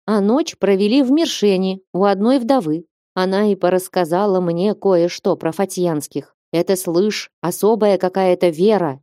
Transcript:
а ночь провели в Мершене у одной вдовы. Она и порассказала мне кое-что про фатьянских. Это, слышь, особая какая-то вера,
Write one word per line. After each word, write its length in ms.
а 140
ночь 380
провели 460
в 80
Мершене 680
у 100
одной 360
вдовы. 460
Она 380
и 40
порассказала 840
мне 340
кое-что 640
про 140
фатьянских. 840
Это, 240
слышь, 560
особая 560
какая-то 520
вера, 540